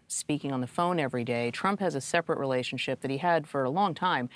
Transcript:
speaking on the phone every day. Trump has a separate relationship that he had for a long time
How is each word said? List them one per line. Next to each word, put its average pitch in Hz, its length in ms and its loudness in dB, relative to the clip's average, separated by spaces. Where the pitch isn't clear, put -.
speaking 143 440 -4
on 127 100 0
the 123 60 -2
phone 175 320 0
every 127 240 0
day. 120 280 0
Trump 196 280 0
has 185 140 0
a 135 80 -2
separate 170 380 0
relationship 131 640 -2
that 135 100 -2
he 135 60 -2
had 165 300 2
for 139 180 0
a 127 40 0
long 180 240 2
time 180 420 0